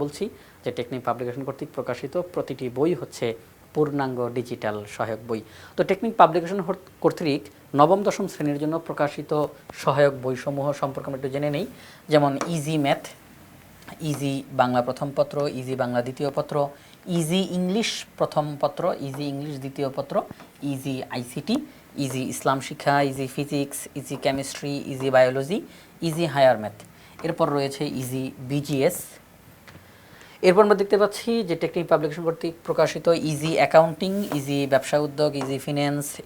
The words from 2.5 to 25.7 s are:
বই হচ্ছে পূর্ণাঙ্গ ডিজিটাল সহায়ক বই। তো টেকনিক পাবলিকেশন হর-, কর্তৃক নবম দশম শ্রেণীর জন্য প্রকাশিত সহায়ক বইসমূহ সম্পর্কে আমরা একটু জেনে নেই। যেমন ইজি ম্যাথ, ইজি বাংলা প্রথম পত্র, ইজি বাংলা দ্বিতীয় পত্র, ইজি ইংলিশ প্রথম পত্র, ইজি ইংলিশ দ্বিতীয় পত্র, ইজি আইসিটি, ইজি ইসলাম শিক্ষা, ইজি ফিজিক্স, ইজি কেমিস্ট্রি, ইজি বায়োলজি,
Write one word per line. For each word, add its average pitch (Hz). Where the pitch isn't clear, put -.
বই 160
হচ্ছে 123
পূর্ণাঙ্গ 139
ডিজিটাল 113
সহায়ক 110
বই। 113
তো -
টেকনিক 214
পাবলিকেশন 170
হর-, 185
কর্তৃক 156
নবম 180
দশম 196
শ্রেণীর 147
জন্য 156
প্রকাশিত 147
সহায়ক 143
বইসমূহ 139
সম্পর্কে 139
আমরা 139
একটু 135
জেনে 147
নেই। 190
যেমন 143
ইজি 156
ম্যাথ, 147
ইজি 139
বাংলা 123
প্রথম 139
পত্র, 147
ইজি 127
বাংলা 123
দ্বিতীয় 139
পত্র, 147
ইজি 170
ইংলিশ 185
প্রথম 151
পত্র, 151
ইজি 139
ইংলিশ 143
দ্বিতীয় 139
পত্র, 143
ইজি 135
আইসিটি, 143
ইজি 131
ইসলাম 135
শিক্ষা, 143
ইজি 135
ফিজিক্স, 143
ইজি 135
কেমিস্ট্রি, 139
ইজি 135
বায়োলজি, 135